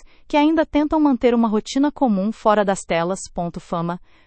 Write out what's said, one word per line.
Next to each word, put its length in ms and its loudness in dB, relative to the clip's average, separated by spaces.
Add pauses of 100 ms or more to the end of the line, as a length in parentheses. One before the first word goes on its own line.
(260)
que 100 -2
ainda 300 2
tentam 320 0
manter 360 2
uma 140 2
rotina 440 -2
comum 400 -2
fora 320 2
das 160 -2
telas. 400 -4 (400)
Fama, 400 -6 (260)